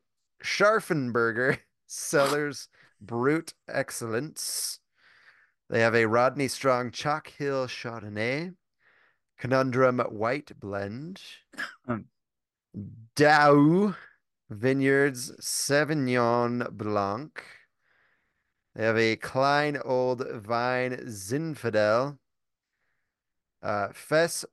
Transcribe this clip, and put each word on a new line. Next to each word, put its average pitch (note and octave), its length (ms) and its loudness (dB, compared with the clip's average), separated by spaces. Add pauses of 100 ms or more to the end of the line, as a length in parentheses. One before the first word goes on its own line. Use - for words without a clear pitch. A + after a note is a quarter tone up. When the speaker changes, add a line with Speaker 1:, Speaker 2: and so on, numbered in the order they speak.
(440)
Speaker 1:
Scharfenberger B2+ 1160 2 (140)
<laughs> - 140 -20
Cellar's C#3+ 800 -2 (320)
Brut B2+ 540 0 (160)
Excellence. - 1080 -6 (880)
They A#2 120 0
have A2+ 140 4
a A#2 120 4
Rodney B2+ 400 2
Strong B2 440 -2
Chalk D3+ 380 -6
Hill C3+ 380 -4
Chardonnay, A#2 880 -6 (840)
Conundrum B2+ 600 2
White A#2 600 -4
Blend, G#2 640 -8 (640)
Speaker 2:
Hmm. A#2 160 -4 (1120)
Speaker 1:
Dow D3+ 800 6 (540)
Vineyards C3+ 840 2 (100)
Sauvignon B2 1300 0
Blanc. G#2+ 720 -4 (1300)
They A2 100 -6
have A2+ 120 2
a A2+ 180 2
Klein C#3+ 680 0
Old B2+ 480 0
Vine B2 680 -2 (100)
Zinfandel, A#2 1080 0 (1400)
uh, G2+ 320 -2
Fess - 600 -2